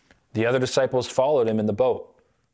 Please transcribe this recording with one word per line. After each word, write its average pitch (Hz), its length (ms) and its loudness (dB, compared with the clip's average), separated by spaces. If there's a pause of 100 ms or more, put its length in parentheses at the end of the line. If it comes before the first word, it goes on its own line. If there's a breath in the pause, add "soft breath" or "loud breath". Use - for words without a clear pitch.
(340 soft breath)
The 110 120 0
other 127 140 0
disciples 127 480 0
followed 131 400 0
him 110 120 0
in 107 60 -2
the 107 80 0
boat, 107 420 -2 (380)